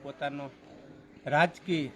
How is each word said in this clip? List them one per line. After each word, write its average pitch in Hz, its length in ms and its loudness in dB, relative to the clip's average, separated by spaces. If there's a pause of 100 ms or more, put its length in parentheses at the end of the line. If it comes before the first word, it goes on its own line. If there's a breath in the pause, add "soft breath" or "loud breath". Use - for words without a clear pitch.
પોતાનો 139 460 -6 (760)
રાજકીય 156 720 2